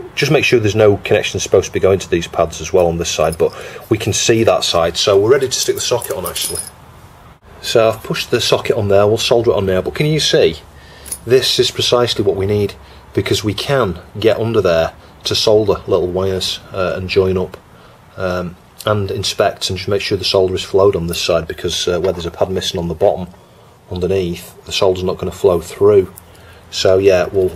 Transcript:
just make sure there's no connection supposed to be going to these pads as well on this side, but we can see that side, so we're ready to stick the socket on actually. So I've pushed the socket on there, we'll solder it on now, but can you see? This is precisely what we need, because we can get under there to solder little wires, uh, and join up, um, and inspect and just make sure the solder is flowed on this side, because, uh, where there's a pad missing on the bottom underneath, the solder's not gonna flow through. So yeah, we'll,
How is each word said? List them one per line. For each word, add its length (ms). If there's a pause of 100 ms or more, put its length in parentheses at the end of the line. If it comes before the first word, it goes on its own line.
(140)
just 180
make 120
sure 160
there's 160
no 220
connection 420
supposed 280
to 60
be 60
going 200
to 100
these 180
pads 320
as 140
well 140
on 100
this 120
side, 280
but 160 (360)
we 80
can 140
see 320
that 220
side, 320
so 200
we're 140
ready 160
to 120
stick 160
the 60
socket 360
on 80
actually. 360 (1000)
So 280
I've 140
pushed 260
the 120
socket 340
on 140
there, 180
we'll 100
solder 340
it 40
on 100
now, 160
but 140
can 100
you 140
see? 380 (680)
This 320
is 140
precisely 520
what 120
we 100
need, 300 (400)
because 280
we 120
can 440 (200)
get 180
under 240
there 320 (300)
to 100
solder 540
little 200
wires, 520 (120)
uh, 240
and 140
join 260
up, 220 (580)
um, 400 (300)
and 240
inspect 600
and 80
just 120
make 140
sure 160
the 40
solder 300
is 100
flowed 320
on 120
this 120
side, 280
because, 400
uh, 120
where 140
there's 140
a 40
pad 200
missing 280
on 80
the 60
bottom 340 (640)
underneath, 760
the 60
solder's 320
not 140
gonna 140
flow 280
through. 540 (560)
So 300
yeah, 320
we'll, 240